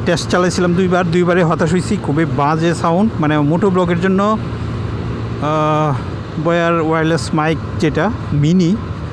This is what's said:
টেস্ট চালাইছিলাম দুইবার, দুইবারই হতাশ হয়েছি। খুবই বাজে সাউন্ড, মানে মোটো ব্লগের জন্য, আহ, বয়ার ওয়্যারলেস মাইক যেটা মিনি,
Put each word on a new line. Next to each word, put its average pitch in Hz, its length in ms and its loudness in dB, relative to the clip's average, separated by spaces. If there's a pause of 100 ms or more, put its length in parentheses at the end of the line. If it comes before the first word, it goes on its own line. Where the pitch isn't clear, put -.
টেস্ট 175 240 0
চালাইছিলাম 180 440 2
দুইবার, 180 360 2
দুইবারই 175 320 2
হতাশ 165 300 2
হয়েছি। 170 300 0
খুবই 151 220 0
বাজে 156 500 0
সাউন্ড, 185 360 0 (100)
মানে 151 180 2
মোটো 175 320 2
ব্লগের 175 300 0
জন্য, 196 380 2 (1040)
আহ, 151 520 0 (500)
বয়ার 170 360 2
ওয়্যারলেস 160 540 0
মাইক 156 240 0 (220)
যেটা 160 300 0 (220)
মিনি, 165 440 4 (360)